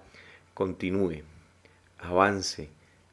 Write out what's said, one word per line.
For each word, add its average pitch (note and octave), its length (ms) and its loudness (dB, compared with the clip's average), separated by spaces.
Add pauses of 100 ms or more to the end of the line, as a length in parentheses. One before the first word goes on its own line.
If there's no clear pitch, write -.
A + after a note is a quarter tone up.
(540)
continúe, F#2 680 -4 (760)
avance, F2+ 720 2 (420)